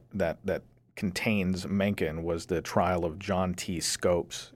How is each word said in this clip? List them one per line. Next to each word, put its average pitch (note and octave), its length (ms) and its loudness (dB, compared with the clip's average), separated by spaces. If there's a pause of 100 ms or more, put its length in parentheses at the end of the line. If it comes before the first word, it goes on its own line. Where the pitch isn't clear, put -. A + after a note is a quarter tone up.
(120)
that, F2 320 0
that F#2+ 200 -2 (320)
contains F#2 720 0
Mencken F#2+ 560 0
was E2+ 240 -2
the E2 140 0
trial F2+ 440 2
of E2 140 -4
John F#2 340 0
T. F2 260 -4
Scopes - 760 0